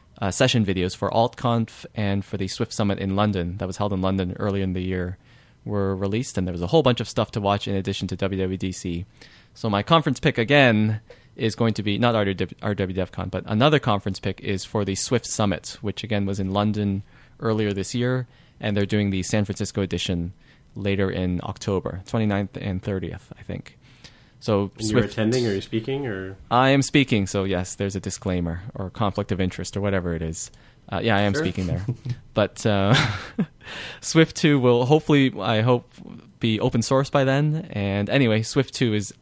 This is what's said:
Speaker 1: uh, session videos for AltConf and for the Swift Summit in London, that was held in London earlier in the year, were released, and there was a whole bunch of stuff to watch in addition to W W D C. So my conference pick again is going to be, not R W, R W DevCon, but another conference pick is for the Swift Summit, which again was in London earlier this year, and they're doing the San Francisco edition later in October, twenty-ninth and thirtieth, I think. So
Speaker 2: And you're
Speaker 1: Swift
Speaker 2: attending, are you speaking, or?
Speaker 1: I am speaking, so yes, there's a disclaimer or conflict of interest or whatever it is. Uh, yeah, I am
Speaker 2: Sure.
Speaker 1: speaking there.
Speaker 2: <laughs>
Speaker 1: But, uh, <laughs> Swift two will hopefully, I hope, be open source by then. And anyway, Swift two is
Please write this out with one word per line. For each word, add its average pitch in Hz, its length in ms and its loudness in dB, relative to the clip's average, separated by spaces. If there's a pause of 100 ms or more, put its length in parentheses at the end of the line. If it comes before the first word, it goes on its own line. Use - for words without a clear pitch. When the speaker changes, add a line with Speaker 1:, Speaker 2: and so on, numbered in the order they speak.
(200)
Speaker 1:
uh, 98 120 -2
session 127 340 4
videos 92 300 0
for 101 160 -2
AltConf 117 840 0
and 98 320 -2
for - 120 -8
the 95 100 -4
Swift - 260 -4
Summit 101 240 0
in 95 180 -2
London, 98 420 0
that 92 100 -4
was 95 100 -8
held 101 160 -2
in 92 80 -2
London 95 380 0
earlier 98 240 0
in 92 100 -2
the 92 100 -2
year, 92 340 -4 (460)
were 98 320 -2
released, 101 440 -2
and 92 80 0
there 90 60 -4
was 85 100 -6
a 87 40 -2
whole 156 160 6
bunch 123 160 4
of 110 100 -4
stuff 117 220 -2
to 113 100 -4
watch 101 260 0
in 101 80 -2
addition 98 320 -2
to 92 80 -6
W 95 260 -2
W 92 160 -2
D 95 140 -4
C. 90 340 -6 (480)
So - 160 -6
my 101 140 2
conference 156 360 2
pick - 200 0
again 110 640 4 (340)
is 113 180 -2
going 117 200 2
to 101 100 -4
be, 101 140 0
not 120 180 2
R 107 100 4
W, 95 360 -2
R 104 140 -2
W 92 300 -2
DevCon, 95 240 -6
but 95 160 -4
another 139 340 4
conference 101 420 -2
pick 95 200 -6
is 95 220 -4
for 104 220 -2
the 98 100 0
Swift - 300 0
Summit, - 560 -2
which 101 220 -6
again 104 220 -2
was 98 140 -4
in 95 120 -4
London 101 520 0 (380)
earlier 107 320 0
this 95 200 -4
year, 123 320 0 (360)
and 107 160 -2
they're 101 80 2
doing 101 240 2
the 95 120 0
San 107 220 0
Francisco 98 380 -4
edition 87 500 -2 (440)
later 98 360 -2
in 90 320 -2
October, - 640 -4
twenty-ninth 104 520 -2
and 95 220 -4
thirtieth, 90 560 -8
I - 60 -20
think. - 340 -10 (600)
So 101 380 0
Speaker 2:
And 110 140 -2
you're 120 100 6
Speaker 1:
Swift 104 120 -4
Speaker 2:
attending, 117 340 2
are 107 60 2
you 98 80 -2
speaking, 135 460 -4
or? 95 300 -8 (140)
Speaker 1:
I 127 180 6
am 139 140 4
speaking, 123 440 2
so 101 180 0
yes, 92 300 -2
there's 98 200 -4
a 95 40 -4
disclaimer 87 640 -4 (140)
or 95 160 -6
conflict 101 400 -2
of 92 100 0
interest 90 340 -4
or 98 60 -2
whatever 95 320 0
it 82 80 -4
is. 80 300 -6 (360)
Uh, 98 140 -6
yeah, 104 160 2
I 101 40 4
am 101 120 2
Speaker 2:
Sure. 151 100 0
Speaker 1:
speaking 101 240 -2
there. 85 220 -2
Speaker 2:
<laughs> 127 60 -6 (400)
Speaker 1:
But, - 300 0
uh, 101 280 4 (540)
<laughs> - 540 -16
Swift - 340 4
two 147 240 4
will 123 260 4
hopefully, 143 540 4
I 107 220 0
hope, 123 280 2 (500)
be 110 200 2
open 120 220 2
source 135 280 2
by 143 140 2
then. 147 480 0
And 101 380 0
anyway, 113 340 4
Swift 131 300 -2
two 117 200 0
is 104 280 -2